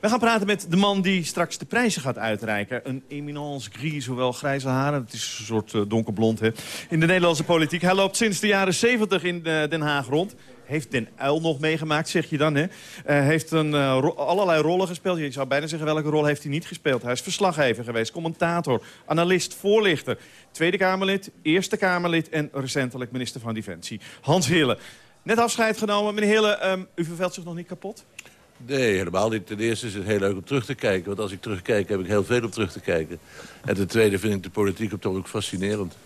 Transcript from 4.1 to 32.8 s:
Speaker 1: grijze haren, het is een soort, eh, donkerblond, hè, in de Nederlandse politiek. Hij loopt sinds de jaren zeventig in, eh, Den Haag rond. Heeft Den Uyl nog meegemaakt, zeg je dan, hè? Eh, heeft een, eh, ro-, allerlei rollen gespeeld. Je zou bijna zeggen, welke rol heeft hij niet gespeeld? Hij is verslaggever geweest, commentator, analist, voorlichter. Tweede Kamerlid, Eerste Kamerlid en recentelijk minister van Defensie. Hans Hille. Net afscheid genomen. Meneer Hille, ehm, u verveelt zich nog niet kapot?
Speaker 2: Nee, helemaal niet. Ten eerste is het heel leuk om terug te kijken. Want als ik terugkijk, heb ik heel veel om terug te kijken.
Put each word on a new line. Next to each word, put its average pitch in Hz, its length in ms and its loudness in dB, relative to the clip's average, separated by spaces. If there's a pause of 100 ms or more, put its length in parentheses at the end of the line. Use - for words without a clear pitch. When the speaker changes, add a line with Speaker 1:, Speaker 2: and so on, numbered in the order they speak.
Speaker 1:
grijze 139 360 -2
haren, 135 360 0
het 110 100 -14
is - 260 -8
een 110 60 -12
soort, 110 280 -2
eh, 110 140 2
donkerblond, 113 520 0
hè, 110 100 2 (400)
in 160 100 2
de 165 60 4
Nederlandse 170 380 4
politiek. 165 380 2
Hij 180 140 4
loopt 196 200 2
sinds 208 240 2
de 214 80 0
jaren 196 260 4
zeventig 214 500 2
in, 175 220 -2
eh, 156 240 2
Den 156 120 -2
Haag 143 260 0
rond. 160 280 0 (300)
Heeft 151 260 -4
Den 117 160 -2 (140)
Uyl 147 200 2
nog 160 180 0
meegemaakt, 156 500 0
zeg 160 200 0
je 156 80 -2
dan, 151 180 2
hè? 151 100 2 (400)
Eh, 147 160 4
heeft 151 300 2
een, 151 220 2
eh, 135 280 4
ro-, 160 140 2
allerlei 170 460 2
rollen 180 260 2
gespeeld. 180 300 -2
Je 147 140 -2
zou 135 160 -4
bijna 143 200 0
zeggen, 156 200 -4
welke 151 220 0
rol 151 160 4
heeft 147 160 2
hij 143 100 -6
niet 160 140 -2
gespeeld? 131 360 -2
Hij 170 100 -4
is - 100 -2
verslaggever 147 640 0
geweest, 113 280 -2
commentator, 165 680 -2 (240)
analist, 170 480 2
voorlichter. 196 640 2 (340)
Tweede 180 260 0
Kamerlid, 190 540 0 (100)
Eerste 180 360 0
Kamerlid 175 520 0
en 151 240 -2
recentelijk 127 580 -4
minister 123 300 -6
van 113 120 -6
Defensie. 101 460 -8 (220)
Hans 156 260 2
Hille. 143 300 4 (460)
Net 220 140 0
afscheid 220 400 2
genomen. 208 360 0
Meneer 208 160 2
Hille, 214 220 4
ehm, 190 300 0 (140)
u 170 100 -2
verveelt 175 280 -4
zich 180 100 -14
nog 170 120 -10
niet 170 120 -12
kapot? 196 380 -12 (520)
Speaker 2:
Nee, 123 400 2
helemaal 95 320 0
niet. 107 180 -4
Ten 104 120 -8
eerste 113 280 -2
is 98 60 -8
het 98 120 -6
heel 104 140 2
leuk 98 160 2
om 95 80 -8
terug 135 220 -2
te - 100 -6
kijken. 95 320 0
Want 98 120 -6
als 101 120 -4
ik 95 100 -12
terugkijk, 101 480 -2
heb 101 100 0
ik 90 80 -4
heel 101 160 2
veel 123 200 0
om 110 60 -4
terug 98 220 -4
te - 80 -12
kijken. 82 400 -4 (460)